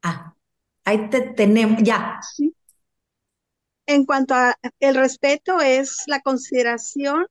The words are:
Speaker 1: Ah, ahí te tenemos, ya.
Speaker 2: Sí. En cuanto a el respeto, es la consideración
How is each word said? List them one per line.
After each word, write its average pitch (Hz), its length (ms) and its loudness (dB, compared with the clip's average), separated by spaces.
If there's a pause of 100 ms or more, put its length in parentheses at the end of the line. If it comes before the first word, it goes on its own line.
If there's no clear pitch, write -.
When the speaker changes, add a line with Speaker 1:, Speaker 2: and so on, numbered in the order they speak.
Speaker 1:
Ah, - 320 -10 (500)
ahí 214 260 -2
te 247 120 0
tenemos, 220 600 2
ya. 208 380 -2
Speaker 2:
Sí. - 340 -4 (1300)
En 285 180 2
cuanto 269 300 0
a 247 220 2 (240)
el 277 140 2
respeto, 277 680 0
es 269 460 0
la 285 140 -4
consideración 269 1120 -2